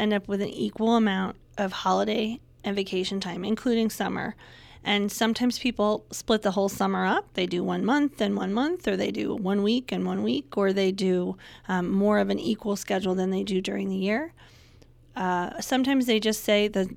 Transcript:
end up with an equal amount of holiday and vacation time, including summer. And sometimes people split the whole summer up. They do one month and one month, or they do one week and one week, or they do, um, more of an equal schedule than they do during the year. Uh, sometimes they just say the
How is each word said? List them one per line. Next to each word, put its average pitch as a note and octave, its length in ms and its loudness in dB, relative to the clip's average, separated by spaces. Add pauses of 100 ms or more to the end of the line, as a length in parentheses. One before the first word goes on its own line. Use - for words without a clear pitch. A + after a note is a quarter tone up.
end G#3+ 120 2
up G3+ 140 0
with G3+ 160 -2
an - 60 -2
equal A3 480 0
amount F#3+ 400 2 (200)
of G3 140 -2
holiday G#3+ 720 0 (240)
and G3+ 100 -2
vacation G3 460 -2
time, F3 240 -6
including A3+ 440 2
summer. F#3+ 460 -4 (480)
And G3+ 300 0
sometimes A#3 480 0
people G#3 500 0
split - 320 0
the G3+ 80 2
whole G3 180 2
summer F#3+ 380 0
up. D#4+ 280 0
They F#3 120 0
do F3+ 160 -2
one F3+ 220 -2
month C#4+ 360 0
and G3+ 160 0
one G3 160 -2
month, C#4+ 360 -2
or G3 80 0
they G3+ 160 -2
do G#3 240 -2
one G3+ 260 0
week A#3+ 300 0
and F#3 120 -2
one F#3+ 200 -2
week, B3+ 340 -2
or G3 140 2
they F#3+ 180 2
do, F#3 460 0 (320)
um, F#3 240 0
more G3+ 260 4
of G3 100 2
an G3+ 120 0
equal G#3+ 340 -2
schedule F#3+ 400 -2
than F#3 160 0
they F#3+ 140 -2
do F#3+ 160 0
during G3 280 -4
the F#3+ 60 -2
year. G#3+ 380 -2 (800)
Uh, F3+ 460 -2
sometimes C4 460 2
they A3+ 120 4
just G#3+ 240 0
say G#3 240 4
the G3 300 0